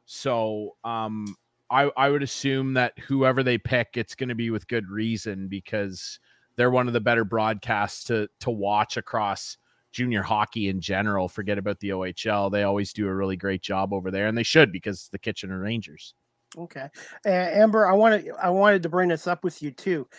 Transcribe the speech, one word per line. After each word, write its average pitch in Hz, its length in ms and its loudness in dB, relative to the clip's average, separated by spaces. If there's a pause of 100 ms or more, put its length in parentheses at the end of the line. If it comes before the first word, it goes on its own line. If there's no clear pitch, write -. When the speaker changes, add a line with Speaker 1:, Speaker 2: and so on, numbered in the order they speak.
Speaker 1:
So, 110 800 -4
um, 110 420 -4 (440)
I, 139 280 4
I 135 120 4
would 143 140 2
assume 135 520 -2
that 123 240 0
whoever 131 440 2
they 127 140 2
pick, 120 400 0
it's - 180 -6
gonna 123 200 -4
be 117 160 -2
with 107 160 -4
good 110 220 -4
reason, 104 580 -4
because 98 720 -6 (360)
they're 123 160 4
one 127 160 4
of 120 60 -2
the 117 80 2
better 113 240 2
broadcasts 107 800 -2
to, 107 240 0 (120)
to 123 100 -4
watch 104 440 0
across 104 640 -4 (340)
junior 120 320 -2
hockey 107 460 -2
in 95 120 -4
general. 98 460 0
Forget 101 320 -4
about 98 200 -4
the 98 120 -4
O 92 120 -2
H 92 220 -6
L. 101 240 2
They 101 140 2
always 101 300 0
do 104 140 -2
a 95 60 -2
really 95 240 -2
great 95 240 -2
job 98 320 -2
over 95 160 -4
there, 98 180 -2
and 110 80 -2
they 117 80 0
should, 147 280 4
because 92 300 -6
it's - 80 -20
the 98 100 -10
Kitchener 95 400 -8
Rangers. 101 560 -8 (420)
Speaker 2:
Okay. 170 320 -14 (360)
A-, 180 340 2
Amber, 214 260 6
I 185 80 4
wanna, 214 300 6 (180)
I 180 80 2
wanted 196 340 6
to 170 60 -2
bring 180 200 2
this 165 180 -2
up 175 160 -2
with 180 180 -4
you 147 100 -6
too, 156 360 -4 (120)